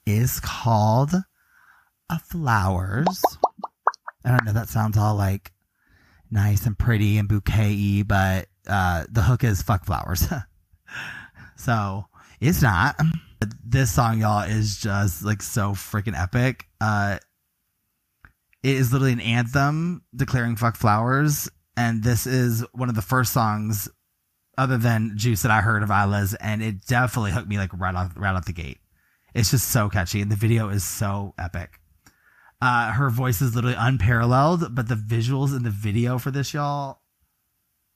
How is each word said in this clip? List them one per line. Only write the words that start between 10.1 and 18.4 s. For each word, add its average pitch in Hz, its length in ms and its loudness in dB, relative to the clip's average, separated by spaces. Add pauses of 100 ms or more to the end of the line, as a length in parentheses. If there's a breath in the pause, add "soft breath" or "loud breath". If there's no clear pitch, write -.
<laughs> 143 140 -6 (1120 loud breath)
So 101 520 -2 (340 loud breath)
it's 151 200 4
not. 113 380 2 (640)
This 123 280 2
song, 113 280 2
y'all, 104 220 2
is 107 360 0
just, 101 460 0
like, 104 180 -2
so 101 300 -2
freaking 101 480 -4
epic. 123 480 -2 (140)
Uh, 101 380 0 (1400)